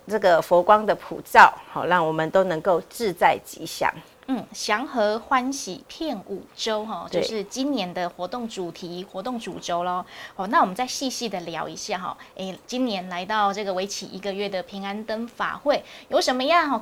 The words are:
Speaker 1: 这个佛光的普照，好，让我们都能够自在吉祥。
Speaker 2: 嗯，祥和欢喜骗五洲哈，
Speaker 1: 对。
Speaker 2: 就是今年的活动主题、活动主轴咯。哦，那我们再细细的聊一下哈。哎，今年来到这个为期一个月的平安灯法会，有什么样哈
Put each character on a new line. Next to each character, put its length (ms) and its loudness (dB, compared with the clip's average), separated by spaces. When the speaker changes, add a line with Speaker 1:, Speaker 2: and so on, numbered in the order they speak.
Speaker 1:
这 120 -2
个 200 6
佛 220 4
光 240 6
的 80 2
普 280 -6
照， 300 10
好， 160 -2
让 180 4
我 80 2
们 160 0
都 140 4
能 180 0
够 260 4
自 240 -4
在 320 4
吉 220 -14
祥。 260 -2
Speaker 2:
嗯， 140 -4
祥 340 -2
和 320 0
欢 320 0
喜 380 -10
骗 260 -6
五 120 -8
洲 300 -2
哈， 260 -8
Speaker 1:
对。 80 0
Speaker 2:
就 80 0
是 160 -4
今 280 -4
年 200 -2
的 160 -2
活 180 -6
动 220 -6
主 240 -6
题、 320 -10
活 180 -10
动 160 -4
主 220 -8
轴 240 -2
咯。 220 -4
哦， 100 -4
那 140 4
我 40 6
们 80 -4
再 140 -2
细 220 -4
细 180 -6
的 140 -6
聊 260 -6
一 80 -10
下 220 -6
哈。 180 -6
哎， 180 -8
今 200 0
年 240 -4
来 160 -6
到 260 2
这 140 -4
个 80 -2
为 120 0
期 200 -8
一 140 -12
个 120 -6
月 160 -4
的 160 -4
平 220 -10
安 180 -6
灯 240 -6
法 340 -4
会， 220 2
有 140 4
什 120 2
么 80 0
样 280 4
哈 120 0